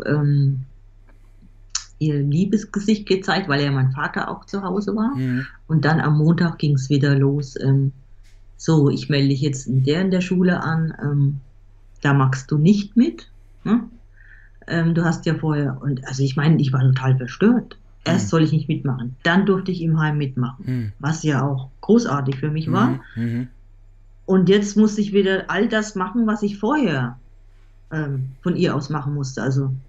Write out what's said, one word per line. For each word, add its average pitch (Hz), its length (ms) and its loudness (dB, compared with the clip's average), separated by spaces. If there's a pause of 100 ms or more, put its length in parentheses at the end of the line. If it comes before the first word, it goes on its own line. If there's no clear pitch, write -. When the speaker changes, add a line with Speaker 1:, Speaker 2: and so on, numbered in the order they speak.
Speaker 1:
ähm, 143 540 2 (1400)
ihr 151 240 0
Liebesgesicht 202 840 0
gezeigt, 185 420 0
weil 143 140 2
ja 143 80 0
mein 131 220 2
Vater 143 380 -6
auch - 160 -12
zu 202 160 -6
Hause 196 340 -4
war. 233 200 -2
Speaker 2:
Mhm. 127 300 -4 (220)
Speaker 1:
Und 156 160 2
dann 156 160 2
am 151 180 2
Montag 165 400 2
ging's 143 320 0
wieder 143 260 4
los, 139 440 0
ähm, 135 320 2 (640)
„So, 151 340 4
ich - 180 -4
melde 139 200 2
dich 135 120 0
jetzt 143 260 -4
in 131 180 2
der, 147 180 2
in 190 80 0
der 180 100 2
Schule 180 420 0
an, 160 300 -2 (100)
ähm, 143 380 0 (640)
da 143 100 2
magst 135 380 0
du 151 80 2
nicht 202 380 2
mit, 330 340 0 (340)
ne? 240 200 0 (840)
Ähm, 165 280 0
du 170 100 0
hast 175 220 0
ja 160 80 0
vorher“, 147 460 -2
und 139 260 -4
also 135 160 -4
ich 135 140 -2
meine, 156 240 4
ich 135 120 0
war 131 80 0
total 131 360 2
verstört. 202 600 0 (280)
Erst 170 220 2
Speaker 2:
Mhm. - 20 -8
Speaker 1:
soll 165 140 2
ich 156 100 2
nicht 156 160 0
mitmachen. 131 540 -4
Dann 185 240 2
durfte 185 260 0
ich 170 100 -6
im 160 160 2
Heim 151 200 0
mitmachen, 131 480 -4
Speaker 2:
Mhm. 120 320 -4
Speaker 1:
was 156 240 -4
ja 143 200 0
auch 139 280 -4 (100)
großartig 139 560 2
für 151 140 -4
mich 156 200 -4
war. 214 300 2 (160)
Speaker 2:
Mhm, 113 60 -4
mhm. 120 260 -4 (800)
Speaker 1:
Und 190 220 4
jetzt 202 280 2
musste 214 240 4
ich 202 120 -4
wieder 196 360 2
all 196 200 0
das 214 260 -2
machen, 208 320 -2
was 214 160 -2
ich 202 160 -4
vorher, 175 600 0 (760)
ähm, 143 380 -6 (120)
von 180 140 -2
ihr 165 180 0
aus 151 160 -6
machen 147 240 -4
musste. 135 280 -6
Also 135 300 0 (160)